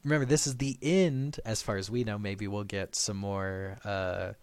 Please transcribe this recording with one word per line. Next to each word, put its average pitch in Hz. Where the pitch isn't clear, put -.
remember, 143
this 143
is 127
the 139
end, 147
as 110
far 104
as 95
we 120
know. 104
Maybe 101
we'll 101
get 98
some 101
more, 98
uh, 95